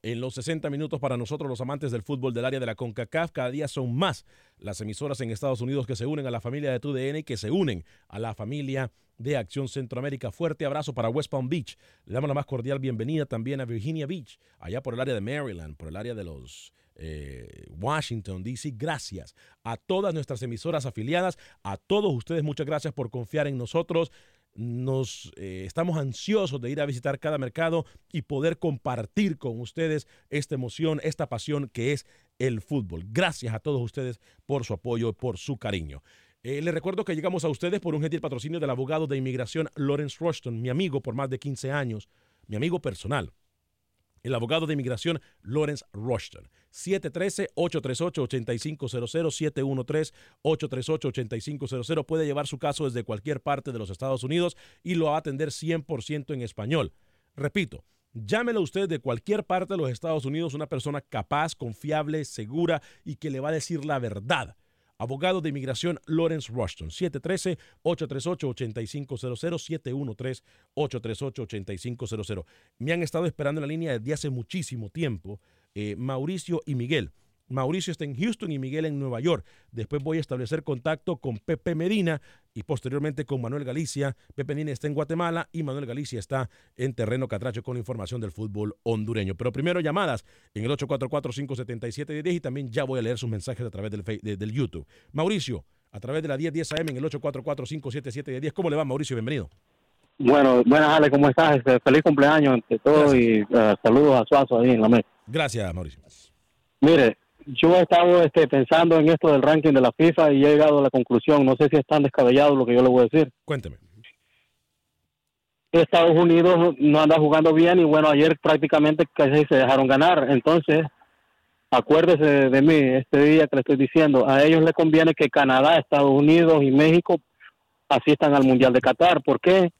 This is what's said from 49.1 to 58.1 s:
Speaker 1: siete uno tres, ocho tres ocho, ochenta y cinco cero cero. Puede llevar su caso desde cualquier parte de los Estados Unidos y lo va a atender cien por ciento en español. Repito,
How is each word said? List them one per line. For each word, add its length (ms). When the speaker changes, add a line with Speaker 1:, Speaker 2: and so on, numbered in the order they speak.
Speaker 1:
siete 320
uno 220
tres, 320
ocho 260
tres 220
ocho, 200
ochenta 260
y 60
cinco 260
cero 160
cero. 240
Puede 180
llevar 220
su 100
caso 280
desde 180
cualquier 380
parte 300
de 60
los 140
Estados 320
Unidos 340
y 140
lo 100
va 120
a 20
atender 320
cien 320
por 180
ciento 320
en 80
español. 500
Repito, 480